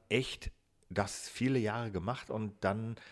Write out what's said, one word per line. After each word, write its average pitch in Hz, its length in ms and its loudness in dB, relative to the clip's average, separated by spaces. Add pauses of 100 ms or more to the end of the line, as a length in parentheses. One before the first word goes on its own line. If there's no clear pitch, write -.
echt - 440 0 (360)
das 95 400 0
viele 131 300 2
Jahre 113 320 0
gemacht 98 400 -2
und 107 240 -2 (100)
dann 113 300 2 (180)